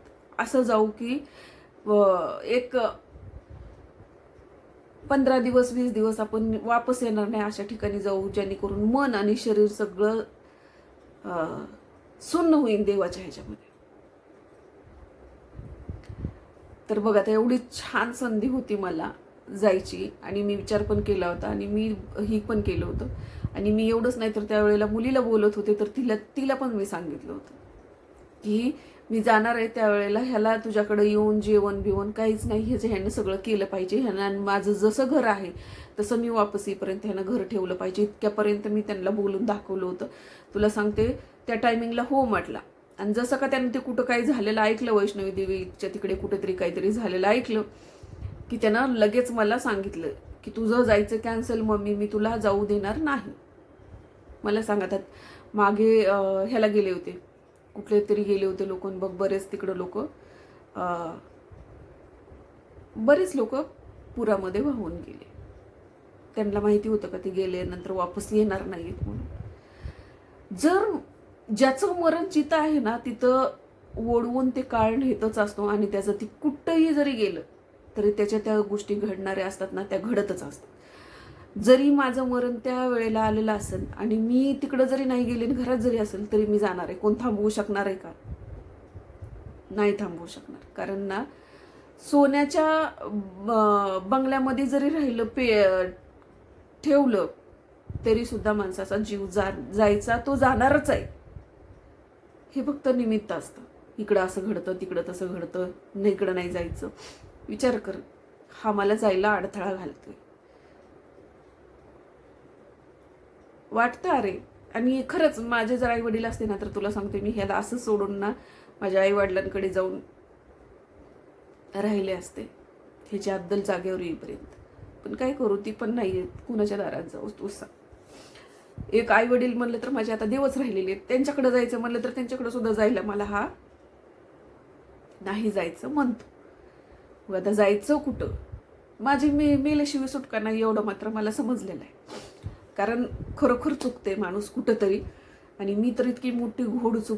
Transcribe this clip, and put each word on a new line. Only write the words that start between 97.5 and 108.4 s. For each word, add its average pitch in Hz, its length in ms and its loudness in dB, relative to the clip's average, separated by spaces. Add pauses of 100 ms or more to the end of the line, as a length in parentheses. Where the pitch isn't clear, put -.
तरी 226 200 4
सुद्धा 214 280 0
माणसाचा 196 440 -2
जीव 202 300 -4
जा-, 185 460 -2
जायचा, 208 440 4
तो 277 180 -2
जाणारच 262 540 4
आहे. - 180 0 (1500)
हे 269 80 -2
फक्त 285 320 -2
निमित्त 220 360 0
असतं. - 300 -8 (360)
इकडं 208 240 2
असं 185 220 -4
घडतं, 185 300 -4
तिकडं 185 360 -6
तसं 180 180 -8
घडतं, 180 400 -6 (280)
नाही 202 180 2
इकडं 190 220 -2
नाही 175 140 -4
जायचं. 175 400 -6 (580)
विचार 240 300 0
कर, 190 180 -8 (680)